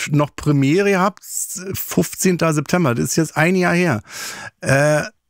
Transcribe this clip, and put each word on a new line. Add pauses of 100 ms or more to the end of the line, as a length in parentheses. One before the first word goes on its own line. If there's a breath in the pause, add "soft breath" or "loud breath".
(100)
noch
Premiere
gehabt,
fünfzehnter
September,
das
ist
jetzt
ein
Jahr
her. (580 loud breath)
Äh, (280)